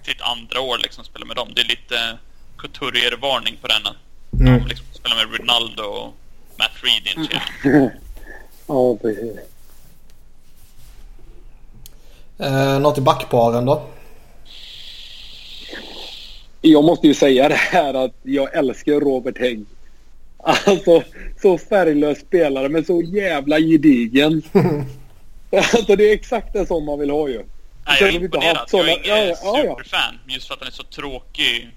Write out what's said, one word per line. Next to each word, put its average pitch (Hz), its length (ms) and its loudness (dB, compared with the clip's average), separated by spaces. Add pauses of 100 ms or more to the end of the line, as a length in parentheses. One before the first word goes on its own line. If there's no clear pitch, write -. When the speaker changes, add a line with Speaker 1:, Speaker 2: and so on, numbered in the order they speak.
Speaker 1:
sitt 139 140 -8
andra 120 400 -6
år, 123 180 -4
liksom, - 260 -8
spela 127 200 -18
med 117 120 -12
dem. 123 180 -8
Det 123 60 0
är 120 60 2
lite 117 520 -6 (400)
Couturier-varning 120 1000 -4
på - 80 -16
den. 110 140 -2 (580)
Speaker 2:
Mm. 127 220 6
Speaker 1:
De 127 60 -6
liksom - 240 -10
spelar 120 240 -6
med 113 240 -4
Ronaldo 113 420 -2
och 107 320 -10 (440)
Matt 113 120 -2 (120)
Reed 117 240 0
i 98 140 -6
en 156 60 -4
kedja. 135 640 0 (520)
Speaker 3:
<laughs> - 240 -20
Ja, 127 360 0
precis. 110 340 -6 (3000)
Speaker 2:
Eh, 135 420 0
något 143 180 2
i - 20 -2
backparen 123 680 2
då? 151 160 2 (2750)
Speaker 3:
Jag 151 240 8
måste - 220 4
ju 143 80 8
säga 135 340 6
det 151 60 4
här 143 400 2
att 131 180 -2 (100)
jag 135 340 -2
älskar 139 360 -2
Robert 131 460 0
Hägg. 120 260 -4 (800)
Alltså, 165 580 4 (400)
så 185 160 6
färglös 151 600 2
spelare, 139 500 0
men 156 160 0
så 170 180 0
jävla 165 580 0
gedigen. 151 840 4 (100)
Speaker 2:
<laughs> 147 340 2 (680)
Speaker 3:
Alltså, 202 400 4
det 208 140 6
är 214 40 6
exakt - 420 -6
en 208 100 0
sån 165 180 -2
man 147 140 -4
vill 143 120 -2
ha 147 180 0
ju. 123 100 -6
Speaker 1:
Nej, 101 60 -12 (420)
jag 143 80 2
är 139 40 4
Speaker 3:
Sen 196 80 6
har 196 40 4
vi 220 40 -2
inte 170 100 -4
Speaker 1:
imponerad. 160 320 0
Speaker 3:
haft 120 140 -6
såna 185 180 2
Speaker 1:
Jag 185 300 0
är 214 40 2
ingen 196 60 0
Speaker 3:
Ja, 170 140 -2
ja, 233 220 0
ja. 156 120 -4
Speaker 1:
superfan, 123 480 -6
men 131 100 -10
just 127 120 -10
för 139 80 -10
att 127 60 -16
han 131 80 -12
är 123 40 -14
så - 100 -16
tråkig 127 920 -6